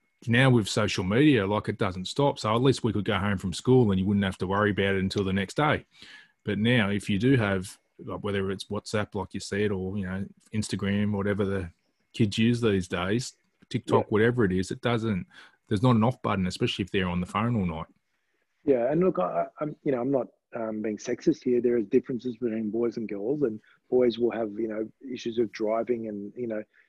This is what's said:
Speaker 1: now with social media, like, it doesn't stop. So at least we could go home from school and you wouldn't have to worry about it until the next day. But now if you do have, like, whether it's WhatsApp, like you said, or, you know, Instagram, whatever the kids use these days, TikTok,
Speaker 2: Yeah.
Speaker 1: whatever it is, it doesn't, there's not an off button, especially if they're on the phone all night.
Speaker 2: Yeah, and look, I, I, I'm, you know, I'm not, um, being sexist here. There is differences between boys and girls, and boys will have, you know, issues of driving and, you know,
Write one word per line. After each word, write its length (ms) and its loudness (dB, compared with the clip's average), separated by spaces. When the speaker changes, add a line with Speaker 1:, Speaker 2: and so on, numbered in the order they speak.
Speaker 1:
now 220 6
with 180 4
social 340 -2
media, 440 4
like, 220 -2
it 100 -4
doesn't 280 -4
stop. 320 0
So 160 0
at 80 2
least 220 2
we 80 0
could 120 -2
go 140 0
home 200 0
from 140 -4
school 380 4
and 80 2
you 80 0
wouldn't 180 2
have 140 -2
to 80 -4
worry 240 2
about 240 0
it 60 0
until 240 0
the 80 0
next 240 -2
day. 280 2
But 140 -2
now 320 2
if 200 -4
you 80 2
do 180 4
have, 400 -2
like, 240 -10
whether 280 -2
it's 160 -8
WhatsApp, 480 -6
like 200 -6
you 60 -8
said, 320 -2
or, 240 -6
you 80 -4
know, 200 -6
Instagram, 580 -2
whatever 320 0
the 260 -4
kids 260 0
use 220 2
these 260 2
days, 460 -2
TikTok, 360 0
Speaker 2:
Yeah. 60 -12
Speaker 1:
whatever 340 4
it 80 2
is, 180 0
it 100 -6
doesn't, 460 0
there's 160 0
not 140 6
an 80 4
off 180 0
button, 240 0
especially 380 -2
if 80 -8
they're 160 0
on 120 -2
the 60 -2
phone 300 0
all 100 0
night. 200 -6
Speaker 2:
Yeah, 280 2
and 80 2
look, 180 2
I, 40 0
I, 240 -2
I'm, 220 -6
you 80 -2
know, 100 0
I'm 120 -2
not, 160 0
um, 280 -6
being 160 -4
sexist 440 -2
here. 180 2
There 180 2
is 80 -2
differences 500 -2
between 340 -4
boys 280 -2
and 100 -6
girls, 340 -4
and 160 -2
boys 280 4
will 120 2
have, 280 -4
you 100 -4
know, 180 -4
issues 280 -6
of 120 0
driving 580 -2
and, 280 -8
you 100 -6
know, 160 -6